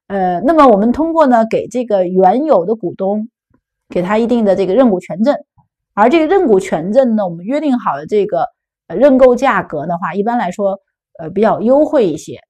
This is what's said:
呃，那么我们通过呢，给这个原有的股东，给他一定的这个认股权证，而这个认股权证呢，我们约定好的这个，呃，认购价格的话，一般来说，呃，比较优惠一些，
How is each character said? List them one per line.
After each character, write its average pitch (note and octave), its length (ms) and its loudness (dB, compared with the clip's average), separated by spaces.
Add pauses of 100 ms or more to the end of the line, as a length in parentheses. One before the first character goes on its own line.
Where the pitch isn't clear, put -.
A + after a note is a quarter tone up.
呃， F#3 340 -2
那 C#4+ 140 2
么 D4 120 6
我 G#3+ 120 6
们 A3+ 140 2
通 D#4+ 200 -2
过 D#4+ 140 2
呢， A#3 180 2
给 - 240 -4
这 B3 160 -6
个 G3 220 0
原 F#3+ 400 2
有 G3+ 180 2
的 G#3+ 100 -2
股 F3 200 -8
东， G#3 340 -4 (600)
给 F3+ 100 -4
他 F#3+ 160 -2
一 A#3 100 0
定 A#3 200 0
的 F#3+ 100 2
这 G3 80 0
个 F#3 100 -2
认 B3+ 140 4
股 F#3 100 0
权 F3 240 -8
证， B3+ 140 0 (560)
而 - 160 4
这 E4 120 2
个 D#4 60 0
认 F#4 200 2
股 G3+ 120 4
权 F#3 320 -6
证 A#3+ 240 2
呢， G#3 120 -2
我 E3+ 80 -8
们 F3 100 -16
约 C#4 160 -4
定 C4+ 180 -2
好 - 180 -4
的 A#3+ 100 -12
这 G#3 180 0
个， E3+ 240 -2 (380)
呃， D#3+ 100 -8
认 C4 200 4
购 B3+ 180 6
价 A3+ 280 0
格 E3+ 240 -8
的 F3 100 -4
话， E3+ 160 -8
一 G3 100 -4
般 A#3 140 -4
来 G3+ 140 -4
说， G3 280 -4 (400)
呃， D#3+ 120 -12
比 F#3+ 100 -4
较 F#3+ 220 0
优 C4+ 240 2
惠 B3+ 200 0
一 D3+ 120 -4
些， C3+ 200 -16 (100)